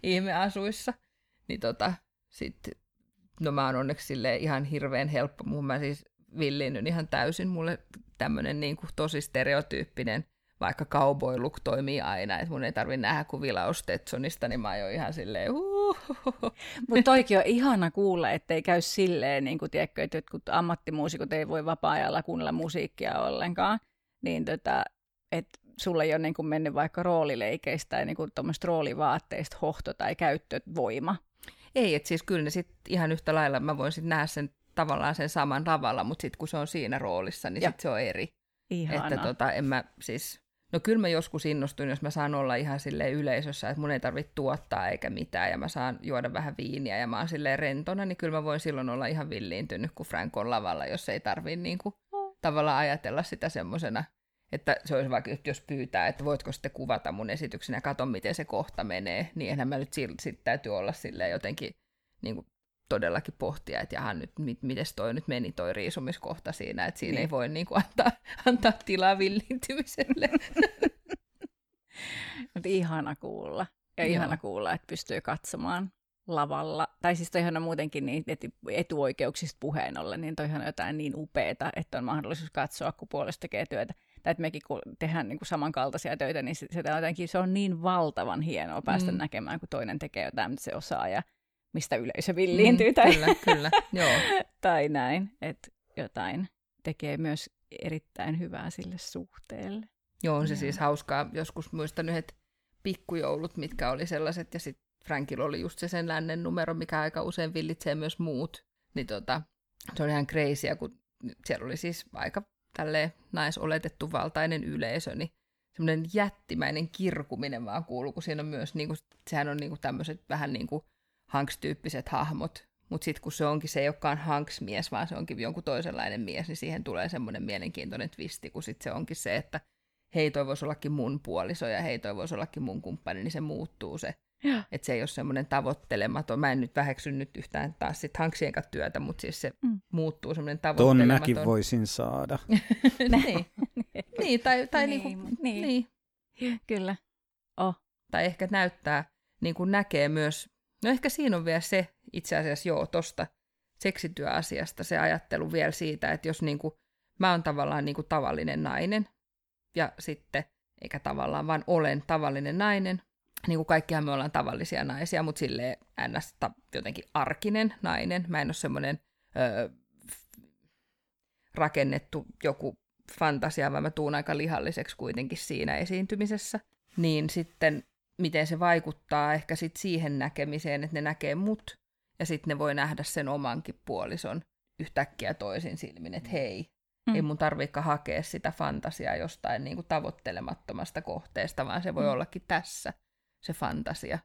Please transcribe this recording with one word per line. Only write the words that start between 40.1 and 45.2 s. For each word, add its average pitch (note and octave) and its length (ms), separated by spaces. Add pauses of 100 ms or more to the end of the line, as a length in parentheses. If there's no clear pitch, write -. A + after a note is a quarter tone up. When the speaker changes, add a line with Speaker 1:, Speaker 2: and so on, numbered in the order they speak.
Speaker 1:
no E3+ 80
kyllä A3 220
mä F#3+ 60
joskus D#3+ 380
innostuin, C#3+ 440
jos C#3 120
mä D3 80
saan D3 260
olla C3 200
ihan C#3 240
silleen C#3+ 340
yleisössä, C#3+ 560
että D3 120
mun D3 100
ei C3 80
tarvitse C3 360
tuottaa C3 540
eikä - 200
mitään, F2 420